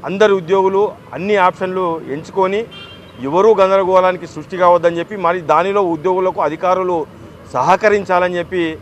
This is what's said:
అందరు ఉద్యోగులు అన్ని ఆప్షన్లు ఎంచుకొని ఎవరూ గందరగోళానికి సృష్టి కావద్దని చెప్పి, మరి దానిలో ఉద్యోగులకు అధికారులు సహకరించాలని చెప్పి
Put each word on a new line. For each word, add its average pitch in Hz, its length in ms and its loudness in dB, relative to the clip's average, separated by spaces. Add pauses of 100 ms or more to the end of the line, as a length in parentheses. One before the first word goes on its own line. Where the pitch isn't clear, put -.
(100)
అందరు 196 320 2
ఉద్యోగులు 190 420 2 (320)
అన్ని 202 200 -2 (120)
ఆప్షన్లు 185 380 -4 (300)
ఎంచుకొని 190 440 -2 (680)
ఎవరూ 185 220 4 (100)
గందరగోళానికి 185 760 2
సృష్టి 151 260 -12
కావద్దని 175 400 4
చెప్పి, 170 240 -8
మరి 175 160 0 (100)
దానిలో 185 320 2 (120)
ఉద్యోగులకు 185 520 -2
అధికారులు 180 500 -2 (580)
సహకరించాలని 180 880 0
చెప్పి 175 220 -4 (200)